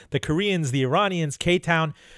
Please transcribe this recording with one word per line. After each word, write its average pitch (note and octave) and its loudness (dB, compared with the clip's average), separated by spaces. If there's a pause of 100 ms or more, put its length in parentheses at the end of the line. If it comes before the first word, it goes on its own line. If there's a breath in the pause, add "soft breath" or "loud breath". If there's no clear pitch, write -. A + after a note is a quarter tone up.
the C#3+ -2
Koreans, E3+ 0
the C3+ 0
Iranians, E3 0
K-Town. E3 0 (240 soft breath)